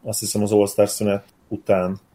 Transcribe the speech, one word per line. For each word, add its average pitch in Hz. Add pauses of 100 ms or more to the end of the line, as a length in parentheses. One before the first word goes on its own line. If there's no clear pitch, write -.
azt 107
hiszem, 104
az 104
All-Star 104
szünet 101 (240)
után 95 (160)